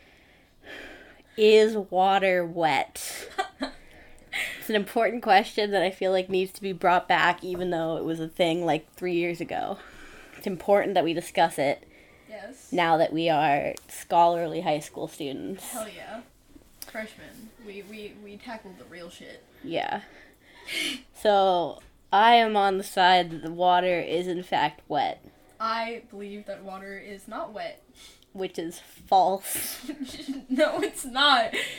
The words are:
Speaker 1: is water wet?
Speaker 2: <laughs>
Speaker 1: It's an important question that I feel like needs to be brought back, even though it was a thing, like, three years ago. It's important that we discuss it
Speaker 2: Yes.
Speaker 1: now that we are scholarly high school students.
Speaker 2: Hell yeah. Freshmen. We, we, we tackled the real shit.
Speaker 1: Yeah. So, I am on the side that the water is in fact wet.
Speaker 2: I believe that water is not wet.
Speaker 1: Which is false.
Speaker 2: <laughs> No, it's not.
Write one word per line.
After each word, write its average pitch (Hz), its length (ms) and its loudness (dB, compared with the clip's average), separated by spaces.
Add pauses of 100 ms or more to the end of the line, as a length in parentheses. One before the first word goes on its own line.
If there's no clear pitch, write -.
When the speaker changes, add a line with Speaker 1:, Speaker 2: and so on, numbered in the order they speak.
(1400)
Speaker 1:
is 214 360 8
water 190 680 2
wet? - 840 -2 (320)
Speaker 2:
<laughs> 269 100 -6 (880)
Speaker 1:
It's - 100 -12
an 220 60 0
important 220 480 0
question 208 480 4
that 196 120 2
I 185 80 2
feel 190 200 -2
like 185 180 0
needs 185 240 -2
to - 80 -18
be 196 120 -6
brought 180 360 2
back, 170 340 4
even 180 280 -6
though 165 260 -2
it - 80 -4
was 165 160 -4
a 160 80 -6
thing, 170 380 0
like, 156 260 -2
three 180 220 -4
years 170 260 -2
ago. - 380 -6 (580)
It's - 100 -10
important 202 480 0
that 170 100 2
we 165 100 -2
discuss 165 440 0
it 143 260 -2 (440)
Speaker 2:
Yes. - 420 -18
Speaker 1:
now 165 280 2
that 165 140 2
we 165 180 0
are 147 440 2 (140)
scholarly 170 720 2
high 156 200 -2
school - 280 -10
students. 143 640 -10
Speaker 2:
Hell 220 160 -8
yeah. 196 320 -16 (680)
Freshmen. 220 640 -16 (160)
We, 202 240 -16
we, 214 220 -16 (100)
we 202 140 -18
tackled 202 420 -16
the - 60 -20
real 170 240 -18
shit. - 340 -20 (220)
Speaker 1:
Yeah. - 380 -4 (1120)
So, 190 640 2 (320)
I 226 220 8
am 220 220 4
on 196 220 2
the 196 60 -6
side 180 460 4
that 160 120 -10
the 160 100 -8
water 180 480 2
is 175 280 -4
in 180 140 -4
fact 151 460 -2
wet. 120 360 -4 (340)
Speaker 2:
I 226 520 -6
believe 202 360 -14
that 185 160 -12
water 190 360 -14
is 196 280 -18
not 240 260 -10
wet. 170 300 -12 (520)
Speaker 1:
Which 185 240 -6
is 170 200 -6
false. - 1120 -2
Speaker 2:
<laughs> - 0 - (600)
No, 302 300 2
it's - 240 -4
not. 254 500 2 (240)